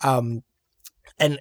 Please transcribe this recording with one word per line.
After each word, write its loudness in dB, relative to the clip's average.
Um, 0
and, 2